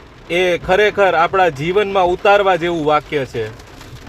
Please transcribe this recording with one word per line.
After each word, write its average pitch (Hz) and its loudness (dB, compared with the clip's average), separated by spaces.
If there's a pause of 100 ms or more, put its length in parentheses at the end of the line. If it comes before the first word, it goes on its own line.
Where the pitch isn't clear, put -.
(300)
એ 175 0
ખરેખર 190 2
આપણા 175 2
જીવનમાં 185 0
ઉતારવા 190 2
જેવું 165 -4
વાક્ય 147 -2
છે. 113 -8 (640)